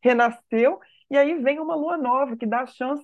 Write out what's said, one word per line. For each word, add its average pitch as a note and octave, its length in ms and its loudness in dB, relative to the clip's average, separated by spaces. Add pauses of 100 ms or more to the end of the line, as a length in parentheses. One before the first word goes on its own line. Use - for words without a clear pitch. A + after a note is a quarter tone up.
renasceu, A#3+ 760 2 (300)
e C#4 80 0
aí C#4+ 240 4
vem C#4 180 0
uma D#4+ 160 -6
lua D#4+ 220 -4
nova B3+ 400 -2
que A#3 80 -8
dá A3+ 160 -2
a B3+ 60 -8
chance C#4 360 -6